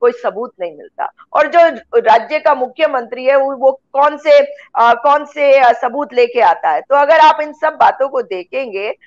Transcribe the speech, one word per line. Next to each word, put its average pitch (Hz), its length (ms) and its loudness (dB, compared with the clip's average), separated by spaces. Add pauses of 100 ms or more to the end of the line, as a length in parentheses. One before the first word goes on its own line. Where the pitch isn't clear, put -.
कोई 240 120 0
सबूत 226 480 -8
नहीं 170 160 -12
मिलता। - 340 -12 (220)
और 302 140 0
जो 339 140 2 (380)
राज्य 233 400 0
का 302 160 0
मुख्यमंत्री 254 720 -6
है, 269 120 2
वो, 269 200 -2
वो 269 240 0 (120)
कौन 294 240 0
से, 294 220 4 (400)
अ, 233 160 4
कौन 294 300 0
से, 285 340 2
अ, 247 140 4
सबूत 247 420 -6
लेके 240 260 0
आता 180 300 0
है? 151 100 -2
तो - 140 -4
अगर 294 240 2
आप 311 220 6
इन 302 120 -8
सब 311 280 -6
बातों 254 280 0
को 269 140 -6
देखेंगे 196 720 -8 (140)